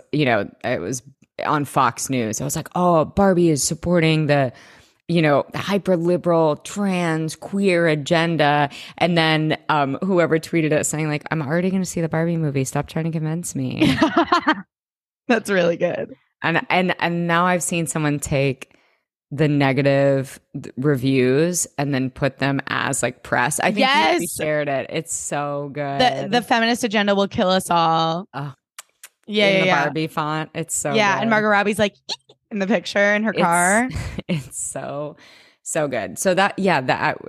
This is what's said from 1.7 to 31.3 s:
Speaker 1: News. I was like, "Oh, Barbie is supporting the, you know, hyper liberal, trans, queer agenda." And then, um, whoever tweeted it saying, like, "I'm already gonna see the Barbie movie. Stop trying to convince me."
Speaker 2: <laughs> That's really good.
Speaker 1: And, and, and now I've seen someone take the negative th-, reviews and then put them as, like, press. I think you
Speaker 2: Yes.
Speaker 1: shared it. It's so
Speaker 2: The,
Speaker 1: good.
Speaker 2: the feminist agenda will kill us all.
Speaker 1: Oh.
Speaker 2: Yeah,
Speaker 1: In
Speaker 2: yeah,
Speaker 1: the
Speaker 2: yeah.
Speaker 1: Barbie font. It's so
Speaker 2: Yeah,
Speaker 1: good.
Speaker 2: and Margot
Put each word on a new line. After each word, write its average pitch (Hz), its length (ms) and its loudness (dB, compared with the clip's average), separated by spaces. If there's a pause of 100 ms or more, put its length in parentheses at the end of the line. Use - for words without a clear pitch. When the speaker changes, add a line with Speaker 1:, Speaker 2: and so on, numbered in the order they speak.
Speaker 1:
News. 117 320 -2
I 139 40 -6
was 143 100 -4
like, - 180 -8
"Oh, 175 320 4
Barbie 175 460 4
is 143 120 0
supporting 160 600 2
the, 139 280 2 (540)
you 170 140 2
know, 147 320 4
hyper 185 420 -2
liberal, 170 600 2
trans, 175 800 -2
queer 180 520 0
agenda." 151 840 2 (260)
And 170 180 2
then, 156 420 2 (120)
um, 139 340 0
whoever 165 360 2
tweeted 156 320 0
it 151 160 2
saying, 156 220 -2
like, 147 200 -4
"I'm 160 140 -2
already 175 260 0
gonna 190 160 -2
see - 160 -4
the 160 80 -2
Barbie 165 280 0
movie. 143 260 -2
Stop 143 240 -4
trying 160 180 -4
to 165 60 -2
convince 160 440 -6
me." 139 400 0 (560)
Speaker 2:
<laughs> - 760 -12
That's 220 220 0
really 175 280 2
good. - 380 -4 (260)
Speaker 1:
And, 160 300 0
and, 180 280 2
and 170 280 -2
now 170 180 2
I've 180 180 0
seen 170 240 -2
someone 147 320 -2
take 139 520 -2 (640)
the 151 120 2
negative 139 920 2 (140)
th-, 139 240 -12
reviews 135 920 2 (100)
and 143 160 -2
then 131 160 -2
put - 300 -4
them 139 280 0
as, - 360 -2
like, 123 200 -6
press. 123 360 0
I - 60 -2
think 202 140 0
you 269 40 4
Speaker 2:
Yes. 311 520 0
Speaker 1:
shared 151 340 -2
it. 131 200 -2
It's 160 240 -6
so 143 600 -6
Speaker 2:
The, 147 80 -6 (400)
Speaker 1:
good. 196 100 -6
Speaker 2:
the 240 100 2
feminist 233 420 0
agenda 202 320 2
will 196 120 2
kill 190 220 0
us 185 200 2
all. 165 640 2
Speaker 1:
Oh. 139 200 -8 (720)
Speaker 2:
Yeah, 208 200 2
Speaker 1:
In 196 80 4
Speaker 2:
yeah, 190 60 4
Speaker 1:
the 185 60 2
Speaker 2:
yeah. 175 180 2
Speaker 1:
Barbie 156 220 -4
font. 156 460 -4
It's 160 220 -8
so - 180 -4
Speaker 2:
Yeah, 202 220 2
Speaker 1:
good. - 60 -4
Speaker 2:
and 226 80 -2
Margot 214 200 2